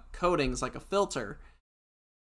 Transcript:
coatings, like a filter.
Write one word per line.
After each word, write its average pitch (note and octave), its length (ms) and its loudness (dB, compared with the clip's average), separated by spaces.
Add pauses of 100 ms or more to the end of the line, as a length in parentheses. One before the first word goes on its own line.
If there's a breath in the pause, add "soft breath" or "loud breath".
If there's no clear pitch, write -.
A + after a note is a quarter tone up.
(120)
coatings, D3 520 2
like B2 100 -4
a - 60 -10
filter. E3 600 0 (960 soft breath)